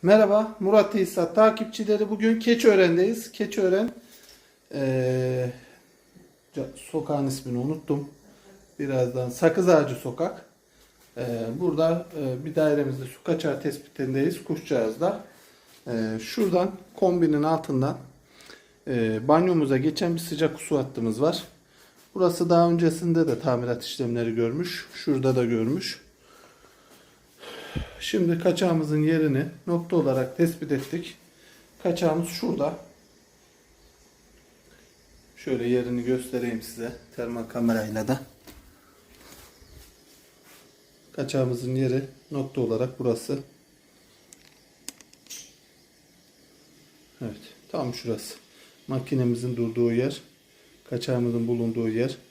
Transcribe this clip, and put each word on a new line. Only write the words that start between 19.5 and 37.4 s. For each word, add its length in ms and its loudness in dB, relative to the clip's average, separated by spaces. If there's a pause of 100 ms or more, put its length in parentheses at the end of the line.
geçen 380 0
bir 60 -4
sıcak 400 -2
su 180 -2
hattımız 440 -2
var. 200 0 (720)
Burası 360 2
daha 200 6
öncesinde 580 2
de 120 0
tamirat 440 -2
işlemleri 500 -2
görmüş. 600 -2
Şurada 420 0
da 80 4
görmüş. 560 -2 (2000)
Şimdi 380 0
kaçağımızın 640 0
yerini 420 2 (220)
nokta 300 -2
olarak 400 0
tespit 360 0
ettik. 440 -6 (680)
Kaçağımız 460 0
şurada. 500 -4 (2500)
Şöyle 320 -2
yerini 360 0
göstereyim 580 -2
size 300 -10 (240)
termal 260 -6